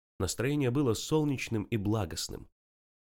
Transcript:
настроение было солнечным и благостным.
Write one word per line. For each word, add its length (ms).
настроение 540
было 220
солнечным 680
и 140
благостным. 720